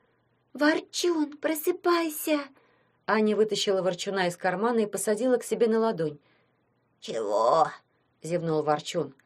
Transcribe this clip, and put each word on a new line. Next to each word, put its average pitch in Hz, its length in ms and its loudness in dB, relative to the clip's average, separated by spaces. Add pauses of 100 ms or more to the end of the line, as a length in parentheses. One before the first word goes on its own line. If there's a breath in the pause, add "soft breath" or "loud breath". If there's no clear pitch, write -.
(540)
«Ворчун, 302 840 0
просыпайся!» 320 1040 -2 (680 soft breath)
Аня 214 280 2
вытащила 202 460 0
ворчуна 185 460 -2
из 175 100 -4
кармана 208 420 0
и 214 60 2
посадила 214 520 0
к 247 60 -2
себе 220 240 0
на 220 120 2
ладонь. 165 400 -2 (800)
«Чего?» 113 720 2 (560)
зевнул 160 380 -2
ворчун. 151 500 -2 (120)